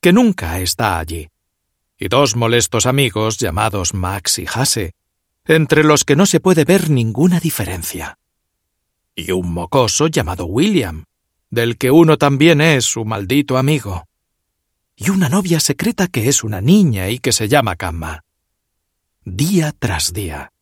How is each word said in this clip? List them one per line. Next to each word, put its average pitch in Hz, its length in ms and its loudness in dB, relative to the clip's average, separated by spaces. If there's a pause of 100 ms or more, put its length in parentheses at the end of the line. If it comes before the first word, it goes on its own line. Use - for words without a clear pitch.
que 175 120 4
nunca 180 480 2
está 92 380 -2
allí. 80 300 -10 (680)
Y - 100 -6
dos 131 280 2
molestos 117 500 0
amigos 113 520 0
llamados 98 560 -4
Max 95 440 -4
y - 80 -8
Hasse, 117 460 -4 (520)
entre 156 400 2
los 151 200 4
que 143 120 2
no 190 100 4
se 170 140 2
puede 165 240 2
ver 185 240 2
ninguna 139 520 2
diferencia. 87 760 -8 (1000)
Y 85 160 -6
un 90 200 -4
mocoso 110 540 0
llamado 90 400 -4
William, 113 580 -2 (460)
del 117 260 -2
que 131 140 0
uno 156 260 6
también 143 440 4
es 156 240 2
su - 200 -4
maldito 113 540 -2
amigo. 131 480 -2 (920)
Y 127 140 -4
una 190 180 2
novia 170 300 2
secreta 180 480 -2
que 120 220 -2
es - 160 0
una 101 160 -6
niña 123 480 4
y 120 100 -4
que 123 140 -2
se 110 160 -2
llama 110 260 2
Kamma. 82 500 -8 (1000)
Día 151 520 -2
tras 87 360 -4
día. 82 500 -10